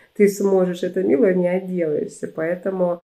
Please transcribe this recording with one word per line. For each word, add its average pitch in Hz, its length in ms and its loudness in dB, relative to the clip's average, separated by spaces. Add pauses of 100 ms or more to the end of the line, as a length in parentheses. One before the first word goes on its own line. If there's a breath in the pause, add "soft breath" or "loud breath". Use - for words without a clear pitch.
(140 soft breath)
«Ты 202 140 4
сможешь 190 560 0
это, 185 180 -4
милая, 214 320 4
не 180 140 2
отделаешься». 180 800 -4
Поэтому, 180 720 -4 (120)